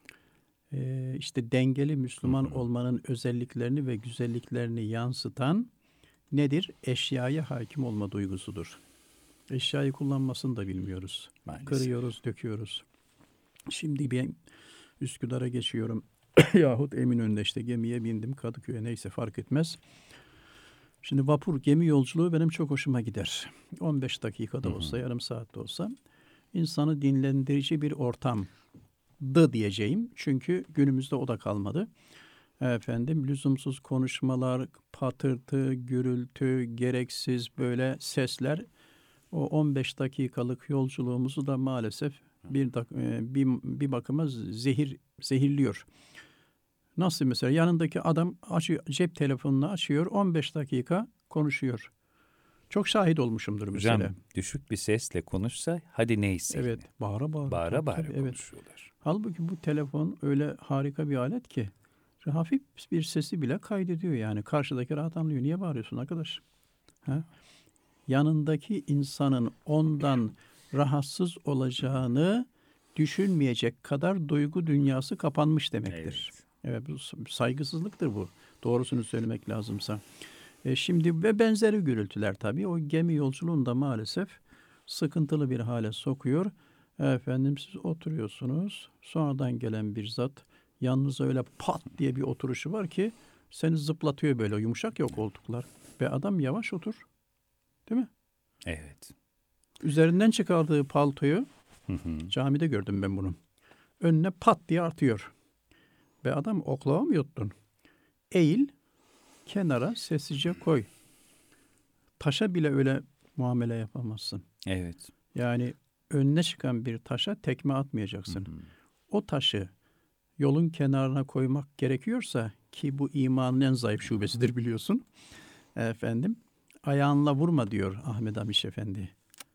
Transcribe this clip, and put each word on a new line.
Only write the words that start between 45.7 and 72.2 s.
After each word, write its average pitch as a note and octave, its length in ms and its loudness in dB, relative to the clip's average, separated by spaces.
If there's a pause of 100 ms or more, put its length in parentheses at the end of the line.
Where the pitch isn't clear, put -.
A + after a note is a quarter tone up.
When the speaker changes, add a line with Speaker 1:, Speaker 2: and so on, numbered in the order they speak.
Speaker 1:
Nasıl E3 280 2
mesela? B2+ 260 2
Yanındaki E3 500 4
adam E3 340 2 (140)
açıyor, E3 400 0
cep E3+ 260 0
telefonunu C#3 540 2
açıyor, D#3+ 360 0
on G3+ 300 0
beş D3+ 200 -2
dakika D#3 520 0 (220)
konuşuyor. C3+ 600 -2 (800)
Çok G3+ 180 0
şahit E3+ 320 4
olmuşumdur A2 540 -2
Speaker 2:
Hocam, G#2+ 260 4
Speaker 1:
mesela. G2 160 -2 (200)
Speaker 2:
düşük - 360 -4
bir G#2+ 40 -2
sesle G#2+ 460 0
konuşsa, B2 600 -4 (100)
"Hadi A#2 300 2
neyse." G2 380 -2
Speaker 1:
Evet, A#2+ 240 -2
Speaker 2:
mi? - 60 -20 (100)
Speaker 1:
bağıra A2+ 340 -2
bağıra. C#3+ 180 -4
Speaker 2:
Bağıra E2+ 240 0
Speaker 1:
Tabii, D3+ 100 2
Speaker 2:
bağıra C#3+ 160 0
Speaker 1:
tabii, D3 120 -4
evet. C#3 100 0
Speaker 2:
konuşuyorlar. - 760 -10
Speaker 1:
Halbuki E3+ 500 -2
bu F#3 120 -6
telefon D3+ 600 -2
öyle C#3+ 380 0
harika C#3 500 -2
bir C#3+ 60 0
alet D3 320 -2
ki, G#2+ 220 -4 (500)
hafif E3 420 0 (300)
bir E3 100 2
sesi D#3+ 400 -2
bile C#3 160 0
kaydediyor F3+ 560 -2
yani. G#2+ 300 -2
Karşıdaki C#3 520 -2
rahat D#3+ 220 -4
anlıyor. D3+ 260 0
Niye D#3+ 160 0
bağırıyorsun C#3 380 -4
arkadaş? D3 420 -6 (640)
Ha? C#3+ 220 -2 (840)
Yanındaki D3+ 800 2
insanın C#3 640 2 (140)
ondan C#3+ 640 2 (420)
rahatsız C#3+ 640 0 (100)
olacağını C3 1000 2 (500)